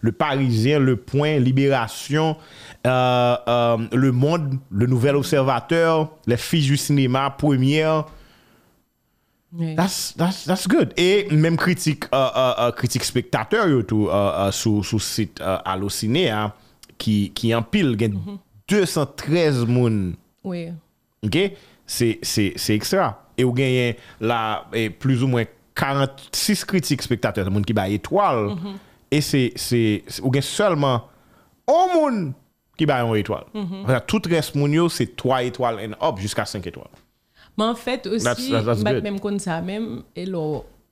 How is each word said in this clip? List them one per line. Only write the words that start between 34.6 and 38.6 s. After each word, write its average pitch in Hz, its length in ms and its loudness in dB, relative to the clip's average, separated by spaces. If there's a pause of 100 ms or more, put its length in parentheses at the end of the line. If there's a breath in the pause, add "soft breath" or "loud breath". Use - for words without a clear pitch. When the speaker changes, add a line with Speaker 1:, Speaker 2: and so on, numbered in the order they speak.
Speaker 1:
yo, 165 160 2
c'est - 260 -4
trois 127 260 0
étoiles 120 380 -2
and 107 260 -6
up 104 120 -2
jusqu'à 104 260 -4
cinq 95 220 -8
étoiles. - 220 -14 (680 soft breath)
Speaker 2:
Mais 214 80 0
en 226 100 0
fait 254 320 -6
aussi, 214 160 -4
Speaker 1:
That's, 240 280 -2
that's, 107 160 0